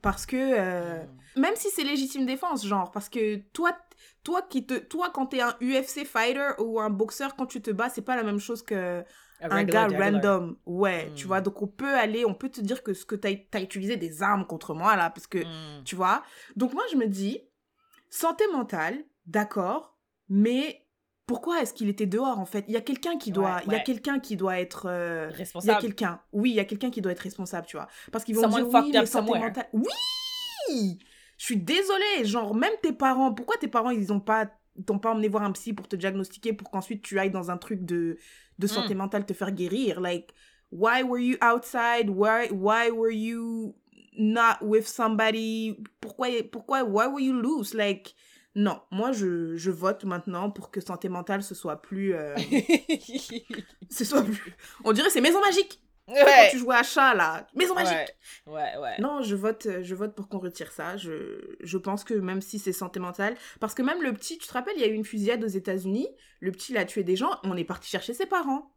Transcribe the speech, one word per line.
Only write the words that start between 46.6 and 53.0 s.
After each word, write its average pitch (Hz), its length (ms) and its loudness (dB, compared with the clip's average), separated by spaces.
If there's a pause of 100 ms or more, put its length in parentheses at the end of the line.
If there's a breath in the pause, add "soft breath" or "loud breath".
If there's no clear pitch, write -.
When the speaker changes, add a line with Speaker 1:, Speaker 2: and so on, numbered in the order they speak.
Speaker 1:
why 214 240 4
were 277 140 -2
you 262 120 2
loose ? 247 420 0
Like, 202 400 0 (400 soft breath)
non, 202 340 2
moi, 220 220 0
je, 175 440 -2
je 165 140 -2
vote 185 360 -2
maintenant 180 440 -4
pour - 220 -12
que 196 100 -6
santé 185 280 -8
mentale, 185 340 -4
ce 196 100 -10
soit 160 300 -8
plus, 190 320 -2
euh, 151 200 -6
Speaker 2:
<laughs> 233 1600 -2